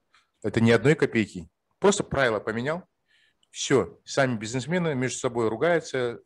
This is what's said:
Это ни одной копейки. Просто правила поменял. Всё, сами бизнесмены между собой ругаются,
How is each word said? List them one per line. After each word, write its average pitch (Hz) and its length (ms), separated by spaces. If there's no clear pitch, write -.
Это 110 180
ни 117 100
одной 117 240
копейки. 104 540
Просто - 240
правила 123 360
поменял. 127 460
Всё, - 540
сами 127 320
бизнесмены 131 580
между 127 240
собой 117 300
ругаются, 131 760